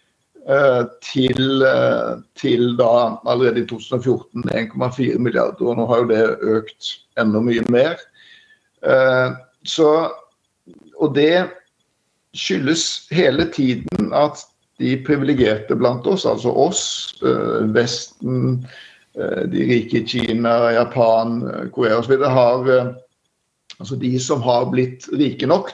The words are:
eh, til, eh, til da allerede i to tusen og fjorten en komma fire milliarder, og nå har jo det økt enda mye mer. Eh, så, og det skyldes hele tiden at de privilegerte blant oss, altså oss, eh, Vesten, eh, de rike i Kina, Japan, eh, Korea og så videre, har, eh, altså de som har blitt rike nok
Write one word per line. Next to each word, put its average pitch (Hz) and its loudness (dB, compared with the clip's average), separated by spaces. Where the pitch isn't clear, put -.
eh, 139 2
til, 131 0
eh, 120 0
til 120 0
da 117 2
allerede 120 2
i - -6
to 117 -10
tusen 123 -6
og - -6
fjorten 120 -2
en 113 -4
komma 127 -4
fire 123 0
milliarder, 120 0
og 120 0
nå 113 0
har 120 4
jo 117 0
det 110 4
økt - -8
enda 110 2
mye 117 0
mer. 147 2
Eh, 131 2
så, 151 2
og 143 0
det 165 2
skyldes - -4
hele 156 2
tiden 127 -2
at 147 0
de 127 0
privilegerte 131 0
blant 123 0
oss, 190 0
altså 113 0
oss, - -2
eh, 113 0
Vesten, 127 -2
eh, - -4
de 95 -2
rike 117 0
i - -10
Kina, 117 0
Japan, 117 2
eh, 120 -8
Korea 117 0
og 120 -4
så 135 4
videre, 131 0
har, 127 4
eh, 127 2
altså 123 -10
de 127 -2
som 127 -2
har 123 2
blitt 127 -2
rike 139 -2
nok 180 0